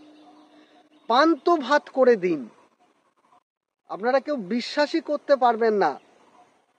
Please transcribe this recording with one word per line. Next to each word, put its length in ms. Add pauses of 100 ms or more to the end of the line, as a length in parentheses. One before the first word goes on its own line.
(1080)
পান্তা 500
ভাত 320
করে 280
দিন, 320 (1400)
আপনারা 320
কেউ 160
বিশ্বাসই 640
করতে 360
পারবেন 380
না। 260 (800)